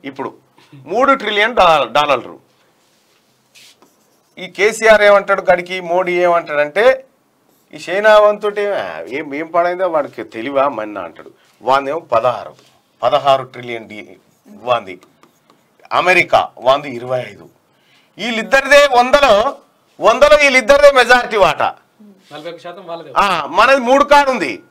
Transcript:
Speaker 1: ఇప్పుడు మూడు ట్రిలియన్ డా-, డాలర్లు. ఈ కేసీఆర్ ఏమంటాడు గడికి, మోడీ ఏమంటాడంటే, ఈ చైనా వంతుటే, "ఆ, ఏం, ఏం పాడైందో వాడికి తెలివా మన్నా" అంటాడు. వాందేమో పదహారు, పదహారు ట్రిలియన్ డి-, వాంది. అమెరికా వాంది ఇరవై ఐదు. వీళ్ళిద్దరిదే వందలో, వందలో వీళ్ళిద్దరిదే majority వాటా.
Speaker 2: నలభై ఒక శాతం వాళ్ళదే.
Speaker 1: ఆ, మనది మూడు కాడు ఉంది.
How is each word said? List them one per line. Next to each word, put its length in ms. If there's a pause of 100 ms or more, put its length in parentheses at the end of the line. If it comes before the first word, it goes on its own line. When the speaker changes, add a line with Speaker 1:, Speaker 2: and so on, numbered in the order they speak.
Speaker 1:
ఇప్పుడు 300 (400)
మూడు 380
ట్రిలియన్ 440
డా-, 360
డాలర్లు. 460 (2000)
ఈ 80
కేసీఆర్ 560
ఏమంటాడు 400 (100)
గడికి, 280
మోడీ 320
ఏమంటాడంటే, 920 (720)
ఈ 20 (140)
చైనా 280
వంతుటే, 560
"ఆ, 340
ఏం, 260
ఏం 120
పాడైందో 420
వాడికి 360
తెలివా 440
మన్నా" 320
అంటాడు. 300 (320)
వాందేమో 360
పదహారు, 560 (480)
పదహారు 420
ట్రిలియన్ 440
డి-, 300 (300)
వాంది. 520 (920)
అమెరికా 680
వాంది 320
ఇరవై 300
ఐదు. 280 (680)
వీళ్ళిద్దరిదే 720 (100)
వందలో, 580 (440)
వందలో 360
వీళ్ళిద్దరిదే 560
majority 440
వాటా. 380 (580)
Speaker 2:
నలభై 200
ఒక 60
శాతం 280
వాళ్ళదే. 300
Speaker 1:
ఆ, 300
మనది 340
మూడు 240
కాడు 260
ఉంది. 400